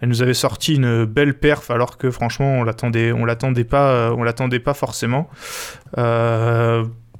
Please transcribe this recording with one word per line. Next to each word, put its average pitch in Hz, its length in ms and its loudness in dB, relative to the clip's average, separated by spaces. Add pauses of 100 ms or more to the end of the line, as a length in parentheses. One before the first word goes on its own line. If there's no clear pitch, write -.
elle 120 60 0
nous 120 140 2
avait 127 120 2
sorti 117 420 0
une 120 300 2
belle 139 280 2
perf, 147 360 0
alors 120 280 -2
que 127 140 -2
franchement, 131 480 -2
on 117 40 0
l'attendait, 117 480 0
on 117 140 0
l'attendait 120 400 0
pas, 139 260 2
euh, 117 260 2
on 120 60 -2
l'attendait 123 360 -2
pas 139 140 -2
forcément. 131 560 -4 (680)
Euh... 117 880 2 (360)